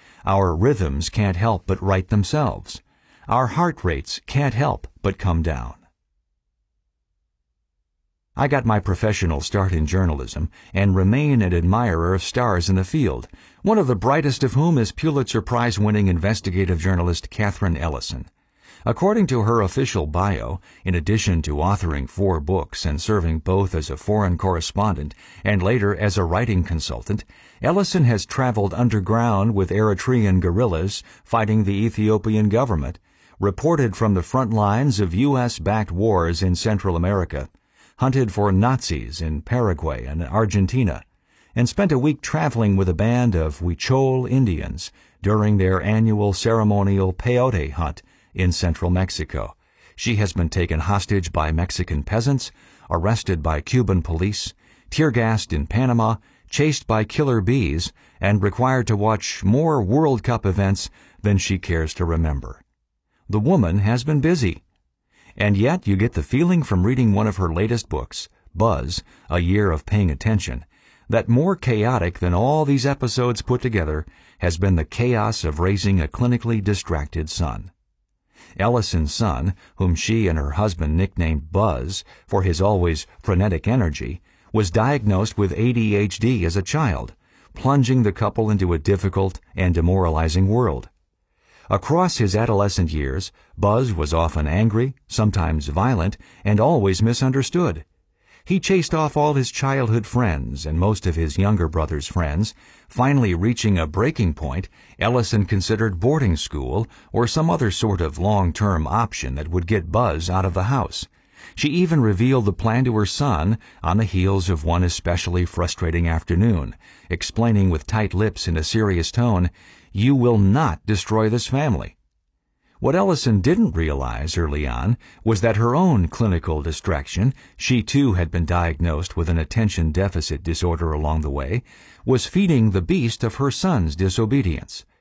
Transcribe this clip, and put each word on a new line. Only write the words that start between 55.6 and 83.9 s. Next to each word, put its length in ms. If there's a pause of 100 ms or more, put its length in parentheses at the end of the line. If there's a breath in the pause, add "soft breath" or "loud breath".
Panama, 500 (320 soft breath)
chased 380
by 180
killer 380
bees, 500 (300 soft breath)
and 200
required 440
to 100
watch 480
more 380
World 400
Cup 240
events 420 (320 soft breath)
than 160
she 220
cares 340
to 140
remember. 560 (640)
The 100
woman 420
has 220
been 200
busy. 400 (720 soft breath)
And 180
yet 320
you 100
get 180
the 80
feeling 400
from 240
reading 260
one 140
of 100
her 160
latest 380
books, 400 (240)
Buzz, 480 (260 soft breath)
A 120
Year 300
of 140
Paying 260
Attention, 540 (440 soft breath)
that 200
more 260
chaotic 640
than 140
all 320
these 220
episodes 560
put 180
together 460 (320 soft breath)
has 180
been 200
the 100
chaos 580
of 160
raising 400
a 80
clinically 560
distracted 640
son. 420 (880 loud breath)
Ellison's 560
son, 400 (220 soft breath)
whom 180
she 340
and 100
her 120
husband 440
nicknamed 560
Buzz 540 (220 loud breath)
for 160
his 180
always 460 (160 soft breath)
frenetic 440
energy, 540 (320 soft breath)